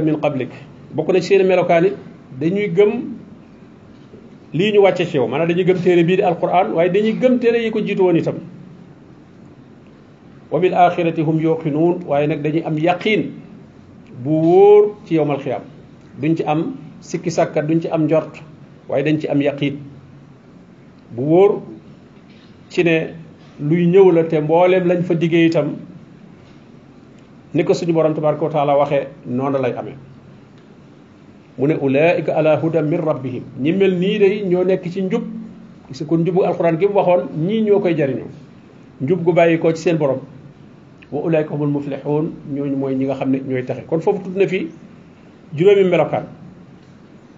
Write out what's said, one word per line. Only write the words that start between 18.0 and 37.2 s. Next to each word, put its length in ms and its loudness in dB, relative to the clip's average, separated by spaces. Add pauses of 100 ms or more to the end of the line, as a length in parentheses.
njort, 280 0 (540)
waaye 160 -2
dañ 160 0
ci 80 -4
am 120 0
yaqiin 380 -2 (1400)
bu 80 -6
wóor 400 2 (1080)
ci 140 0
ne 320 0 (460)
luy 260 2
ñëw 240 8
la, 140 4
te 160 -2
mbooleem 480 4
lañ 140 2
fa 120 -2
diggee 320 2
itam, 300 0 (1800)
ni 100 0
ko 100 2
suñu 180 -2
Borom 220 2
tabaaraka 300 -2
wa 60 -2
taala 260 0
waxee, 320 0 (180)
noonu 320 -2
lay 160 -2
amee. 200 -10 (1600)
Mu 80 0
ne, 80 2
"أولئك 560 0
على 180 0 (140)
هدى 200 0
من 200 -2
ربهم." 400 -6 (180)
Ñi 120 0
mel 260 2
nii 200 0
day 280 2
ñoo 180 0
nekk 240 -2
ci 140 -6
njub. 200 -4 (680)
Gis 120 -14
nga 80 -10
kon 140 0
njubu 220 0
Alxuraan 340 0
gi 80 2
mu 80 0
waxoon, 320 2 (200)